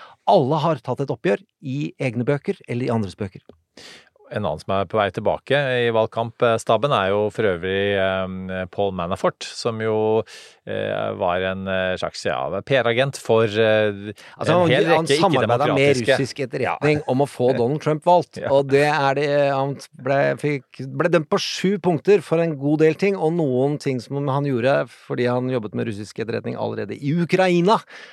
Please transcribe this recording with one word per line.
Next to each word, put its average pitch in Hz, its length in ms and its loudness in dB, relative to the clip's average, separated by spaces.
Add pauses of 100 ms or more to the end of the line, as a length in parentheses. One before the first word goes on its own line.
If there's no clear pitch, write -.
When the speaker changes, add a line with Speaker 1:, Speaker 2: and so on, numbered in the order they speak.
(240)
Speaker 1:
Alle 151 400 4
har 160 160 0
tatt 135 240 -6
et 139 80 -4
oppgjør 190 320 -2 (160)
i 143 300 -6 (100)
egne 123 240 -2
bøker 143 400 -2
eller 123 240 -6
i 127 60 0
andres 98 260 -4
bøker. - 240 -10 (840)
Speaker 2:
En 107 180 -6
annen 78 160 -4
som 98 160 -4
er 98 80 0
på 107 140 -2
vei 101 100 2
tilbake 101 480 -2 (300)
i - 0 - (100)
valgkampstaben 113 960 0
er 101 220 2
jo 104 60 2 (120)
for 113 160 0
øvrig, 95 480 0
eh, 92 720 -2
Paul 101 240 -2
Manafort, 92 480 -4
som - 400 -6
jo, 110 140 0 (760)
eh, 104 480 -4
var 92 320 0
en, 95 160 -6
eh, 92 320 -2
slags, - 320 -8
ja, 69 80 -2 (240)
P 139 160 0
R-agent 120 400 0
for, 113 320 2
eh, 107 640 2 (240)
Speaker 1:
Altså, - 160 0
Speaker 2:
en 180 80 4
Speaker 1:
han, 170 80 4
Speaker 2:
hel 160 220 4
Speaker 1:
han 156 180 2
Speaker 2:
rekke 139 140 4
Speaker 1:
samarbeidet 131 260 4
med 120 320 2
Speaker 2:
ikke-demokratiske 131 320 4
Speaker 1:
russisk 135 320 -2
etterretning 139 560 -2
Speaker 2:
Ja. - 80 -10
Speaker 1:
om 131 160 2
å 139 60 0
få 123 220 0
Speaker 2:
<laughs> 127 40 0
Speaker 1:
Donald 123 240 0
Trump 151 240 -2
valgt. 175 320 2
Speaker 2:
Ja. - 160 -4
Speaker 1:
Og 139 160 2
det 139 160 4
er 143 320 2
det, 143 140 0 (180)
han 139 240 -2 (240)
ble, 139 240 0 (240)
fikk, 139 480 -6
ble 156 160 0
dømt 160 240 2
på 202 80 0
sju - 400 -2
punkter 180 400 2
for 160 240 -2
en 165 160 -2
god 147 240 2
del 156 160 2
ting, 196 160 0
og 165 160 0
noen 143 480 0
ting 131 180 -2
som 139 300 -6
han 139 160 0
gjorde 135 320 0 (160)
fordi 127 320 -6
han 123 240 0
jobbet 110 240 -4
med 117 160 -4
russisk 104 320 -10
etterretning 113 400 -6
allerede 110 400 -8
i 156 160 -2
Ukraina. 180 640 2 (320)